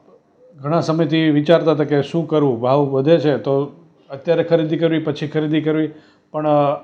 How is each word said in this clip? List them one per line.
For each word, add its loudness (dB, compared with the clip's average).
ઘણા -2
સમયથી 0
વિચારતા 2
હતા 0
કે 0
શું -4
કરવું, 0
ભાવ 2
વધે 2
છે 0
તો -2
અત્યારે -2
ખરીદી 0
કરવી, 0
પછી -6
ખરીદી -2
કરવી. -2
પણ, -4
અ, 2